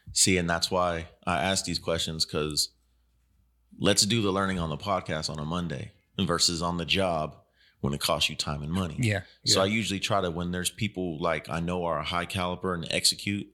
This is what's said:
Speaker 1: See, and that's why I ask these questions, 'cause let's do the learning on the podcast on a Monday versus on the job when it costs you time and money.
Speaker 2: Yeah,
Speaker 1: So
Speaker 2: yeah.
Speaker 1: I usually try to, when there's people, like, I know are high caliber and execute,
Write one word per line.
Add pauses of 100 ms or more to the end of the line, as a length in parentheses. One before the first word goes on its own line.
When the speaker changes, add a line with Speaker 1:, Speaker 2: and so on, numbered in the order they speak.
(120)
Speaker 1:
See,
and
that's
why (180)
I
ask
these
questions,
'cause (1120)
let's
do
the
learning
on
the
podcast
on
a
Monday (280)
versus
on
the
job (440)
when
it
costs
you
time
and
money.
Speaker 2:
Yeah, (220)
Speaker 1:
So
Speaker 2:
yeah.
Speaker 1:
I
usually
try
to,
when
there's
people,
like,
I
know
are
high
caliber
and
execute,